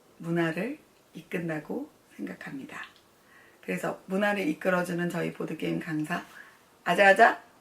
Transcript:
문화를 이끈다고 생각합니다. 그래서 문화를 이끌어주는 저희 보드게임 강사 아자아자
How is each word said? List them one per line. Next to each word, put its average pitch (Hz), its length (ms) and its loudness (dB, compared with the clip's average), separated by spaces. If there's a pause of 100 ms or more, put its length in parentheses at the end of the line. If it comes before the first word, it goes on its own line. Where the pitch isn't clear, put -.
(180)
문화를 170 600 -2 (340)
이끈다고 170 760 -8 (260)
생각합니다. 170 680 -12 (800)
그래서 175 440 -6
문화를 202 420 0
이끌어주는 175 640 0
저희 165 240 -2
보드게임 165 460 -4
강사 151 440 -4 (600)
아자아자 190 560 6 (200)